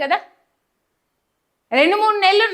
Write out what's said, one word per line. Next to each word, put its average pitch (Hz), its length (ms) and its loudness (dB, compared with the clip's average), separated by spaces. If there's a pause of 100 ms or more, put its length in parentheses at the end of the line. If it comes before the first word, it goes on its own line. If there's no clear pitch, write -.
కదా, 277 160 -2 (1500)
రెండు 311 280 2
మూడు 427 240 0
నెలలు, 403 300 2